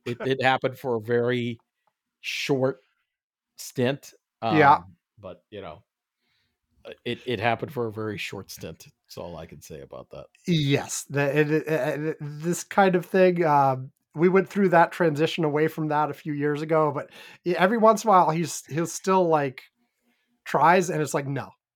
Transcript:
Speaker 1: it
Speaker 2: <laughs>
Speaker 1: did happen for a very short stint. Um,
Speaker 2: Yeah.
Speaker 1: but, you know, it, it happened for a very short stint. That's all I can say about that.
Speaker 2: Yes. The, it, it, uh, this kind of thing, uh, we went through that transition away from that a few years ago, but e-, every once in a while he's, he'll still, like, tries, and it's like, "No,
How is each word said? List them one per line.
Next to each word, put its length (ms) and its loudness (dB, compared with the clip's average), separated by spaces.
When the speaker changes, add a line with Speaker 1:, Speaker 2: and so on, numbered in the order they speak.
Speaker 1:
it 140 -8
Speaker 2:
<laughs> 60 -10
Speaker 1:
did 180 -2
happen 320 0
for 220 -6
a 40 -6
very 580 -2
short 600 -4
stint. 560 -4
Um, 140 0
Speaker 2:
Yeah. 220 6
Speaker 1:
but, 320 -18
you 100 -14
know, 220 -16
it, 220 -8
it 140 -4
happened 320 -2
for 140 -6
a 60 -10
very 260 -8
short 320 -12
stint. 360 -16
That's 120 -20
all 180 -12
I 100 -14
can 160 -20
say 180 -18
about 300 -18
that. 160 -16
Speaker 2:
Yes. 640 -2
The, 300 -2
it, 120 2
it, 180 -2
uh, 520 -2
this 440 -6
kind 300 2
of 120 0
thing, 380 2
uh, 320 4
we 140 2
went 200 2
through 220 0
that 220 6
transition 520 0
away 240 2
from 200 -6
that 220 -2
a 40 -10
few 180 -8
years 300 -2
ago, 320 2
but 160 -10
e-, 100 0
every 220 4
once 260 6
in 40 -2
a 40 6
while 180 6
he's, 360 -4
he'll 200 -4
still, 420 0
like, 340 0
tries, 460 4
and 100 -2
it's 140 -4
like, 140 -4
"No, 220 -6